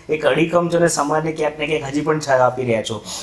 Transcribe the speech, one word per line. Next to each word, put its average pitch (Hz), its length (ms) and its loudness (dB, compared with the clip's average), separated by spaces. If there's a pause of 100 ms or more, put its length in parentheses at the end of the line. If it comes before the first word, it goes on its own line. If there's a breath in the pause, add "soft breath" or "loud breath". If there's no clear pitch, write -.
એક 151 160 0
અડીખમ 170 440 2
છો 170 80 2
અને 170 100 6
સમાજને 156 440 0
ક્યાંક 151 280 -4
ને 147 80 -4
ક્યાંક 151 160 -2
હજી 139 180 -4
પણ 156 180 0
છાયો 135 240 2
આપી 123 180 2
રહ્યા 113 200 0
છો. 107 220 -8 (200 loud breath)